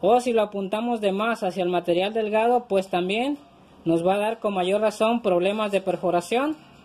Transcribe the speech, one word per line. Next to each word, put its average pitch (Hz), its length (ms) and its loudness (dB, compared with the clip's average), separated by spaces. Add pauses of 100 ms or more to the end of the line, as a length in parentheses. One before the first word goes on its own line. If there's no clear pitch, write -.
o 220 180 6
si 247 140 -2
lo 226 80 4
apuntamos 208 580 -4
de 202 140 0
más 220 300 -2
hacia 185 200 -2
el 175 60 0
material 180 440 0
delgado, 226 540 0
pues 190 220 0
también 214 480 -2 (480)
nos 165 200 2
va 190 100 4
a 202 40 0
dar 220 200 -2
con 208 140 -2
mayor 190 280 0
razón 220 400 0
problemas 202 500 0
de 196 80 2
perforación. 190 800 -2 (280)